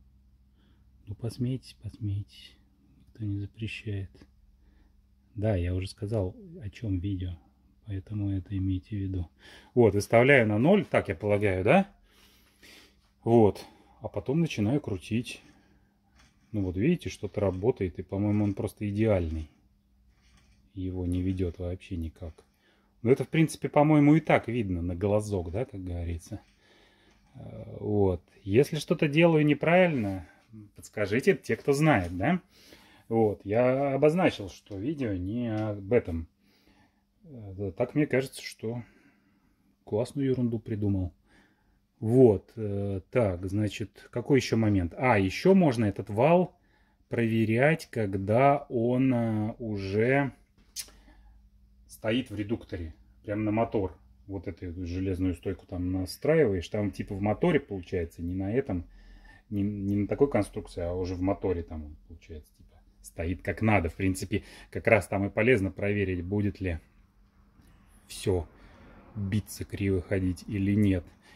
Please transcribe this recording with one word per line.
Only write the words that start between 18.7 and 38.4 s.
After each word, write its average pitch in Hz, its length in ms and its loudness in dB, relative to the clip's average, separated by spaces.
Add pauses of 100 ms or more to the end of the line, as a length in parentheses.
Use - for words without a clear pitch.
идеальный. 95 640 0 (1200)
Его 92 320 -6
не 90 160 -2
ведёт 92 360 -2
вообще 90 380 -8
никак. 82 480 -10 (580)
Но 113 80 4
это, 135 140 4
в - 40 -14
принципе, 156 400 0
по-моему, 147 460 6
и 160 60 4
так - 280 2
видно 101 340 -2
на 90 120 -4
глазок, 101 560 0
да, 104 140 -4
как 95 180 -12
говорится. 85 580 -8 (920)
Э, 110 460 -16
вот. 101 420 2 (220)
Если 117 320 2
что-то 160 320 0
делаю 160 360 4
неправильно, 143 840 2 (480)
подскажите, 107 600 0
те, - 200 -4
кто - 160 0
знает, 123 440 2
да? 147 240 0 (680)
Вот. 110 360 2
Я 127 500 0
обозначил, 147 560 2
что - 280 -14
видео 127 360 -4
не 110 400 -4
об 104 380 -6
этом. 85 360 0 (960)
Э, 101 520 -10
так - 180 -2
мне 147 120 2
кажется, 131 360 -2